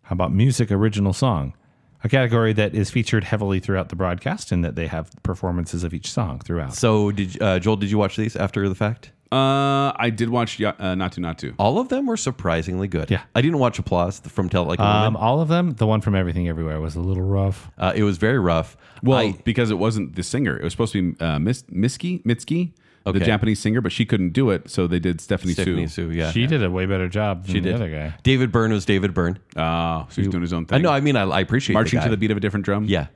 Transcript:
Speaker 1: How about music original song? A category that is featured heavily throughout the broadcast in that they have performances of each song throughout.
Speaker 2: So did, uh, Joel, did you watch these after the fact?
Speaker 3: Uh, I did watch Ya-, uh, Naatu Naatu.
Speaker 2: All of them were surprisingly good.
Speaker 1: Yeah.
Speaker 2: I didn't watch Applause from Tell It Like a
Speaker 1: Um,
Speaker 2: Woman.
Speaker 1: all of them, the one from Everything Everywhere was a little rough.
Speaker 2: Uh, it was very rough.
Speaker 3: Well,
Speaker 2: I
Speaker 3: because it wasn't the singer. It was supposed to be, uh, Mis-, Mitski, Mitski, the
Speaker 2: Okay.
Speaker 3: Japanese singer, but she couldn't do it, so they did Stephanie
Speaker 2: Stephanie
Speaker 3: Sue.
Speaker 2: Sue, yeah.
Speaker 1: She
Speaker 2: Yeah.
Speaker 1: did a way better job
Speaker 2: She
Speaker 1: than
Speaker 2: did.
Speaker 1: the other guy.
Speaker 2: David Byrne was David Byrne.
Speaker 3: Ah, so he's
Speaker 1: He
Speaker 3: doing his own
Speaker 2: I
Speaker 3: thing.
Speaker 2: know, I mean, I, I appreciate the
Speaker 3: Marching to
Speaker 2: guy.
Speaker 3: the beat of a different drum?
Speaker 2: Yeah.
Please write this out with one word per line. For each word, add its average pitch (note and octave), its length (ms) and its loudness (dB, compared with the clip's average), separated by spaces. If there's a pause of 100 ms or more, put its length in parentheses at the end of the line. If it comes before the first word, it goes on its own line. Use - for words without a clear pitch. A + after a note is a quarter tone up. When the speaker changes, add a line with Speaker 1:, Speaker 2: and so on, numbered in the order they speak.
Speaker 1:
How - 120 -6
about F2 180 0
music A#2 400 4
original G2+ 400 2
song? F2+ 420 0 (500)
A A#2+ 40 0
category A#2 460 4
that G#2 200 0
is G2+ 160 0
featured A2+ 320 0
heavily G2 380 0
throughout F#2 280 -2
the F2 80 -10
broadcast F#2 540 -4
in F2 120 0
that D2+ 120 -2
they E2 140 -4
have D#2+ 220 -8 (120)
performances F2 640 -4
of E2 100 -4
each - 160 -8
song D2 300 -4
throughout. D#2+ 340 -6
Speaker 2:
So G#2+ 380 2
did, G2 280 -4
uh, F#2+ 200 2
Joel, G#2+ 160 2
did G2 160 -2
you G#2+ 60 2
watch G2+ 180 0
these A2 180 -2
after G2+ 340 -2
the F#2 60 0
fact? G#2+ 380 -4 (180)
Speaker 3:
Uh, C#3 680 2
I A#2 180 0
did A#2 140 -2
watch A#2 300 -2
Ya-, G#2 200 0
uh, F#2 160 -2
Naatu F#2 260 -4
Naatu. E2 380 -6
Speaker 2:
All A#2 200 4
of B3+ 100 -2
them C4+ 180 0
were A3+ 120 0
surprisingly F2+ 680 -2
good. E2 220 -4
Speaker 1:
Yeah. F#2 120 0 (120)
Speaker 2:
I A2+ 60 4
didn't D3+ 200 2
watch A#2+ 180 2
Applause F2+ 400 0
from - 320 -4
Tell F2+ 140 2
It D2+ 40 -4
Like F2+ 120 -2
a - 40 4
Speaker 1:
Um, G#2+ 300 4
Speaker 2:
Woman. E2 80 -4
Speaker 1:
all B2+ 180 2
of D#3+ 80 0
them, E3+ 260 2
the A2 120 0
one G#2+ 160 2
from G#2+ 120 0
Everything F2 340 0
Everywhere D#2+ 320 -4
was D#2 160 -6
a E2+ 40 -4
little F#2 220 -2
rough. G2 560 -2
Speaker 2:
Uh, F#2 160 0
it G#2 80 2
was G2+ 160 2
very A2+ 220 2
rough. E2 360 0 (260)
Speaker 3:
Well, B2+ 160 6
Speaker 2:
I G2+ 140 2 (120)
Speaker 3:
because A#2 260 2
it G2+ 80 0
wasn't G2 380 0
the F2+ 60 -4
singer. A2 360 -2
It - 60 -8
was E2+ 80 -2
supposed A2+ 220 -2
to F2+ 180 0
be, - 120 -6
uh, D#2 140 0
Mis-, G2 240 -2 (100)
Mitski, C3 520 -2
Mitski, D#3+ 480 -2 (320)
the G2 140 -2
Speaker 2:
Okay. F#2 60 2
Speaker 3:
Japanese A2 340 2
singer, A2 220 0
but F#2+ 100 -2
she - 140 0
couldn't F#2+ 260 0
do B2+ 200 2
it, F2+ 200 -2
so F#2 160 0
they F2 140 2
did E2+ 200 0
Stephanie F#2 340 -2
Speaker 2:
Stephanie F2 340 0
Speaker 3:
Sue. E2 220 -6
Speaker 2:
Sue, E2 60 -4
yeah. D#2+ 140 0
Speaker 1:
She G#2+ 120 0
Speaker 2:
Yeah. B2+ 40 2
Speaker 1:
did D3 160 2
a F2+ 80 0
way F#2 160 -2
better F#2 220 0
job F#2+ 380 -2
Speaker 2:
She F#2 80 -4
Speaker 1:
than F#2+ 100 2
Speaker 2:
did. F#2 80 0
Speaker 1:
the - 40 0
other G2+ 140 -4
guy. D#2 320 -6
Speaker 2:
David B2+ 300 2
Byrne A2+ 200 2
was G2+ 120 0
David F#2+ 300 2
Byrne. F2+ 240 0 (180)
Speaker 3:
Ah, E2 520 -2
so - 80 -12
he's G2 100 0
Speaker 1:
He G2 40 0
Speaker 3:
doing F2+ 120 -2
his F2 100 -4
own E2 180 -4
Speaker 2:
I A2 40 0
Speaker 3:
thing. C#3+ 80 4
Speaker 2:
know, F3 100 2
I C#3 80 2
mean, C#3+ 160 2
I, G#2 60 2
I F#2 180 0
appreciate A2+ 320 0
the G#2 60 4
Speaker 3:
Marching C3 220 2
to D3+ 60 0
Speaker 2:
guy. A#2 40 2
Speaker 3:
the A2 60 2
beat G#2+ 140 0
of G#2 60 2
a G2 40 -2
different G2 240 -2
drum? G2+ 200 0
Speaker 2:
Yeah. F2+ 320 0